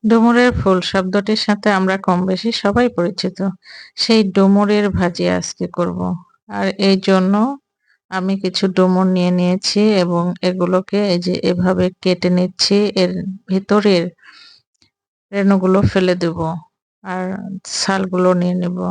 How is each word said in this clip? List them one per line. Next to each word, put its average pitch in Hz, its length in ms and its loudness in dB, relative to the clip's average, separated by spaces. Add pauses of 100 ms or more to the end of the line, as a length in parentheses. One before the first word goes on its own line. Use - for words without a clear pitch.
ডুমুরের 233 480 4
ফুল 190 300 0
শব্দটির 196 600 -2
সাথে 208 300 -2
আমরা 190 260 0
কম 185 280 0
বেশি 190 260 -2
সবাই 226 380 0
পরিচিত। 185 480 -4 (580)
সেই 226 280 2
ডুমুরের 202 680 2
ভাজি 175 400 -2
আজকে 180 380 -4
করব। 175 320 -4 (480)
আর 202 200 -6 (100)
এই 196 200 2
জন্য 190 360 2 (760)
আমি 185 280 -2
কিছু 185 280 -4
ডুমুর 185 400 2
নিয়ে 180 240 2
নিয়েছি 180 500 0 (120)
এবং 175 300 0 (180)
এগুলোকে 185 680 -2
এই 175 120 0
যে 180 140 -4 (100)
এভাবে 180 420 0 (140)
কেটে 180 300 0
নিচ্ছি। 180 480 0 (180)
এর 180 160 0 (340)
ভিতরের 190 580 2 (1300)
রেণুগুলো 196 500 2
ফেলে 185 340 2
দেব 175 220 -4 (680)
আর 185 200 -8 (460)
ছালগুলো 185 640 0
নিয়ে 180 220 0
নেব। 180 220 -4 (140)